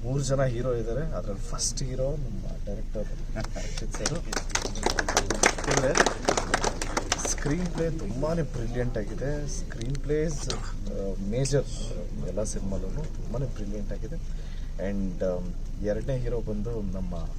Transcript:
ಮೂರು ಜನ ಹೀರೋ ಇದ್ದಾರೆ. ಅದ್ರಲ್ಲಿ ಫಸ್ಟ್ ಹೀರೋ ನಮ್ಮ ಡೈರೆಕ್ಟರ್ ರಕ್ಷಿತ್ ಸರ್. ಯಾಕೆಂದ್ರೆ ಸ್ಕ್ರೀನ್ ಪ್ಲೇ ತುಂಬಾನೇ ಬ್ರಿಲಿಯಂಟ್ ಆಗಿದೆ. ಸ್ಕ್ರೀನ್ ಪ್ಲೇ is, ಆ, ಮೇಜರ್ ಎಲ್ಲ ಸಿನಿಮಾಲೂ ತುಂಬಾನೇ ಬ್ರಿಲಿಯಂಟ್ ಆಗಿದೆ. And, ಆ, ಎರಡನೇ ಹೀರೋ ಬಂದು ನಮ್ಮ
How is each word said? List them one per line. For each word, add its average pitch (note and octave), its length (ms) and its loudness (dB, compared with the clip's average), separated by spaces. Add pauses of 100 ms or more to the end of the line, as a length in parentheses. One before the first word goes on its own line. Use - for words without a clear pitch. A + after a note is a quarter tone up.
ಮೂರು C#3 200 2
ಜನ C3+ 200 4
ಹೀರೋ B2 300 2
ಇದ್ದಾರೆ. A#2 320 2
ಅದ್ರಲ್ಲಿ G2+ 360 0
ಫಸ್ಟ್ - 420 0
ಹೀರೋ C3 280 2
ನಮ್ಮ A2+ 540 -2
ಡೈರೆಕ್ಟರ್ G#2 420 -2 (280)
ರಕ್ಷಿತ್ G#2+ 560 -2
ಸರ್. A2 280 0 (1400)
ಯಾಕೆಂದ್ರೆ C3+ 360 4 (1400)
ಸ್ಕ್ರೀನ್ E3+ 360 2
ಪ್ಲೇ E3 220 0
ತುಂಬಾನೇ D3+ 520 0
ಬ್ರಿಲಿಯಂಟ್ A#2+ 560 0
ಆಗಿದೆ. C3+ 500 -2
ಸ್ಕ್ರೀನ್ C3 480 -2
ಪ್ಲೇ D3+ 300 2
is, E3+ 60 2
ಆ, C#3+ 220 -2 (760)
ಮೇಜರ್ C3 360 4 (600)
ಎಲ್ಲ G2+ 160 0
ಸಿನಿಮಾಲೂ G2 460 0
ತುಂಬಾನೇ - 560 -2
ಬ್ರಿಲಿಯಂಟ್ G#2 460 -2
ಆಗಿದೆ. A2 240 -2 (760)
And, F#2+ 340 0
ಆ, F2+ 220 2 (360)
ಎರಡನೇ A2+ 340 2
ಹೀರೋ A#2+ 240 0
ಬಂದು G#2 400 0
ನಮ್ಮ F2+ 580 0